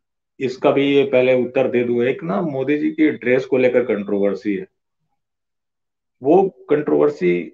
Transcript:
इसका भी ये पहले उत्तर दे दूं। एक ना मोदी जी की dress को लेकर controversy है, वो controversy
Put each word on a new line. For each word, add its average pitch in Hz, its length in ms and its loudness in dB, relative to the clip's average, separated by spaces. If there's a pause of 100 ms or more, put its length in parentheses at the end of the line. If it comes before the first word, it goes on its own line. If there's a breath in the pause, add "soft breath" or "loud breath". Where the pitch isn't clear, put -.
(400)
इसका 135 300 -2
भी 139 260 2
ये 139 80 4
पहले 127 400 2
उत्तर 127 260 -2
दे 120 140 0
दूं। 120 180 -2
एक 131 200 -4
ना 190 180 -4
मोदी 147 380 -4
जी 156 120 -2
की 156 200 0
dress 127 340 2
को - 140 0
लेकर 123 260 2
controversy 101 720 -2
है, 92 100 -8 (1600)
वो 180 480 2
controversy 151 840 0